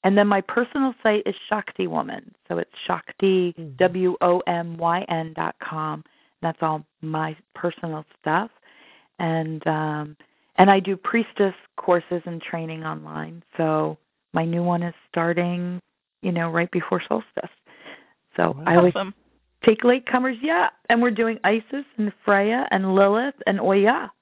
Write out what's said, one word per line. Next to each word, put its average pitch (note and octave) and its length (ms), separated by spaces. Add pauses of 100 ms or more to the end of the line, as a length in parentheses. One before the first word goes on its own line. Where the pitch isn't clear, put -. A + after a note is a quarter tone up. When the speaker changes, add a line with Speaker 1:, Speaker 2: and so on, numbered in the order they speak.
Speaker 1:
and G3 120
then G#3 120
my G3+ 140
personal B3+ 600
site G#3+ 240
is G3 80 (160)
Shakti G3 380
Woman. F2 440 (160)
So E2+ 120
it's - 100 (160)
Shakti, F3+ 720
Speaker 2:
Mm-hmm. D3+ 200
Speaker 1:
W F3+ 440
O F3+ 240
M E3+ 320
Y E3+ 320
N D#3+ 240
dot D#3+ 260
com. D#3 440 (400)
That's E3 180
all D#3 240 (160)
my D#3 340 (200)
personal D#3+ 500 (160)
stuff. F3+ 300 (680)
And, D#3+ 480
um, D3+ 500 (400)
and G3 120
I F#3+ 100
do F#3+ 180
priestess G3+ 560 (240)
courses F3 480
and E3+ 160
training D#3+ 420
online. D#3 580 (160)
So D#3 400 (360)
my E3 120
new E3+ 180
one F3 200
is E3+ 100 (160)
starting, F3 720 (400)
you F#3 100
know, E3 200
right E3+ 200
before F3+ 360
solstice. - 420 (840)
So E2+ 220
Speaker 2:
Wow. D3+ 80
Speaker 1:
I E3+ 100
always F3 200
Speaker 3:
Awesome. G3 180 (500)
Speaker 1:
take A3 200
latecomers, B3+ 580
yeah. E4 300 (180)
And A#3 120
we're B3 100
doing A3+ 320
Isis A3+ 420 (120)
and G#3 140 (140)
Freya G#3+ 460
and F#3+ 240
Lilith G#3 400 (100)
and G3 160
Oya. G3+ 500 (100)